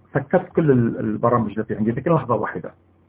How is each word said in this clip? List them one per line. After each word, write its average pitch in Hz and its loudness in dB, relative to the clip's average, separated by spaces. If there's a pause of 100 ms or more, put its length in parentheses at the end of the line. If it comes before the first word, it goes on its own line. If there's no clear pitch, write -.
(140)
سكرت 180 0
كل 160 2
ال-، 120 4
البرامج 110 0
التي 107 -6
عندي، 107 0
لكن 127 -2
لحظة 123 0
واحدة - -6 (340)